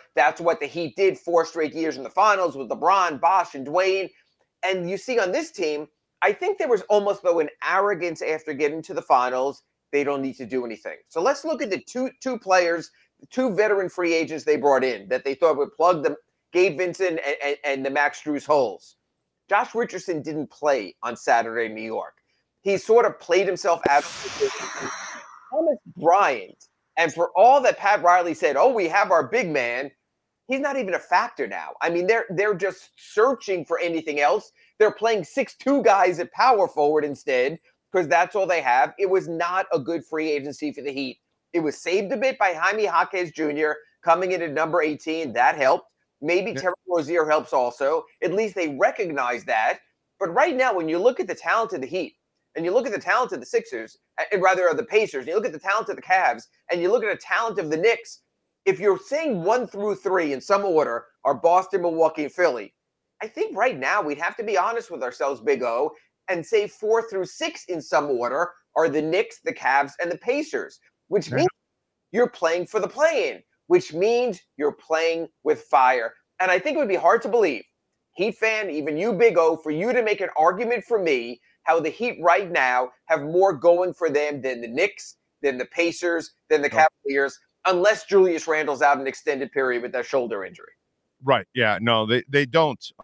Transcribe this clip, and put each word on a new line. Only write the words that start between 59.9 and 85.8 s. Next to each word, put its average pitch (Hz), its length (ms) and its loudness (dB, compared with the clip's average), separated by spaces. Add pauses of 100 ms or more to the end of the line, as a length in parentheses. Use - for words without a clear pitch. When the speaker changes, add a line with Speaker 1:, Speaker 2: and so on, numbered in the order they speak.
Speaker 1:
three 180 360 -2
in 127 80 -6
some 202 240 0
order 139 420 0 (180)
are 139 100 2
Boston, 180 480 2
Milwaukee, 160 420 0
and 135 80 -8
Philly, 127 400 0 (480)
I 214 60 -8
think 330 300 -6
right 220 200 0
now 151 260 -2
we'd 147 160 -6
have 180 180 -6
to 226 80 -8
be 208 120 -2
honest 220 340 -2
with 139 120 -10
ourselves, 131 380 -4
Big 127 240 0
O, 123 280 -2 (360)
and 175 180 -4
say 208 220 0
four 220 340 0
through 190 240 -6
six - 380 -8
in 165 180 -8
some 147 260 0
order 131 440 -2 (240)
are 160 120 4
the 147 140 0
Knicks, 185 420 -2
the 165 80 -4
Cavs, 135 480 0
and 175 100 -4
the 170 80 -6
Pacers, 233 600 -4 (300)
which 170 200 -2
Speaker 2:
Yeah. 127 100 -2
Speaker 1:
means 349 100 2 (640)
you're 214 180 2
playing 170 360 -2
for - 120 -4
the 190 100 -2
play-in, 233 540 0 (240)
which 175 260 2
means 220 480 0 (160)
you're 147 160 0
playing 165 560 -2 (140)
with 151 200 0
fire. 127 520 2 (240)
And 185 140 2
I 185 80 2
think 294 160 -2
it - 20 0
would 269 100 0
be 190 60 0
hard 175 280 4
to 226 60 -8
believe, 190 360 0 (480)
Heat 196 240 -2
fan, 214 340 -2
even 151 260 -4
you, 208 160 -2
Big 202 240 4
O, 165 200 4
for 156 160 -6
you 185 200 -2
to 240 100 2
make 208 180 -2
an 180 160 -4
argument 190 480 0
for 220 180 0
me 123 380 -2 (240)
how 165 160 2
the 156 80 -4
Heat 226 320 -6
right 175 300 2
now 127 400 0 (160)
have 160 160 0
more 175 320 2
going 175 400 4
for 165 160 -2
them 147 320 -2
than 127 180 -4
the 120 80 -10
Knicks, 165 480 -4 (240)
than 139 160 0
the 123 80 -6
Pacers, 170 720 -4 (160)